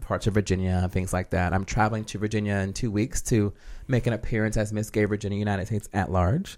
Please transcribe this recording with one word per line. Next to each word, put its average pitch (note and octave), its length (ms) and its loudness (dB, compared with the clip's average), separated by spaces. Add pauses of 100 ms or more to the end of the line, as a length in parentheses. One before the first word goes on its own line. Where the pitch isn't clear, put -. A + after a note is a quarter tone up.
parts G2 260 -2
of G2 60 2
Virginia F#2 460 2
and F2+ 120 0
things F2+ 200 -2
like F#2 180 -2
that. F2 220 2
I'm F#2+ 120 0
traveling G#2+ 400 0
to - 140 -8
Virginia G#2 400 0
in F#2+ 140 -2
two A2 200 -2
weeks G#2 300 0
to G#2 300 2 (360)
make A#2+ 180 2
an A#2+ 60 2
appearance A2 440 0
as G#2+ 160 0
Miss G#2+ 180 -4
Gay G#2+ 160 4
Virginia G2+ 340 -2
United G2 260 0
States G#2+ 260 -4
at F#2 200 0
large F#2+ 460 2